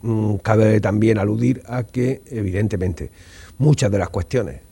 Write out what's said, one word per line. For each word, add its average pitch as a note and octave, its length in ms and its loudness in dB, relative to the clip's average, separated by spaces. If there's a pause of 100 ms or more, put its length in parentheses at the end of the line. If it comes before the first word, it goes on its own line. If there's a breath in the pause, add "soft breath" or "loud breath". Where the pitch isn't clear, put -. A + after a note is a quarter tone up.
Mm, A2 340 0
cabe G#2+ 440 4
también G#2+ 380 2
aludir A2+ 480 0
a A#2+ 180 -6
que, B2 420 -4
evidentemente, F#2+ 840 -4 (460 loud breath)
muchas C#3 340 2
de G2+ 60 0
las F2+ 100 -2
cuestiones F#2 520 -4 (120)